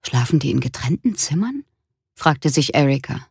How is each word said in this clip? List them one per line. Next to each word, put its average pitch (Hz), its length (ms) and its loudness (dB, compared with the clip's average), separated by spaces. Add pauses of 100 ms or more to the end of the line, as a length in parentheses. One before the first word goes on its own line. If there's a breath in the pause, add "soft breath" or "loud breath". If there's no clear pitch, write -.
„Schlafen 127 360 2
die 139 120 -2
in 127 80 0
getrennten 147 560 -2
Zimmern?“, 240 500 -4 (480)
fragte 156 360 0
sich 139 260 0
Erika. 139 560 0